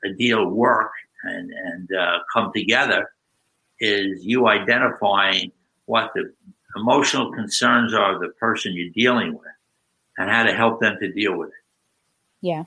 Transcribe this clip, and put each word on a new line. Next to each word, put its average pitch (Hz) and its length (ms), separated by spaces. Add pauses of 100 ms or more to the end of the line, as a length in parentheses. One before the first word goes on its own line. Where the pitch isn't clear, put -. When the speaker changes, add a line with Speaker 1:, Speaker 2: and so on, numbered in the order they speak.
Speaker 1:
a 101 60
deal 107 380
work 113 440 (320)
and, - 280
and, 87 420
uh, 87 260 (120)
come 107 220
together 107 560 (680)
is 98 460
you 120 220
identifying 101 1040 (340)
what 110 300
the 87 160 (440)
emotional 131 580
concerns 117 600
are 101 220
of 90 60
the 87 80 (100)
person 110 340
you're 87 160
dealing 110 440
with - 80 (760)
and 95 120
how 113 140
to 104 100
help 113 260
them 107 200
to 95 120
deal 98 260
with 80 120
it. - 40 (880)
Speaker 2:
Yeah. 170 260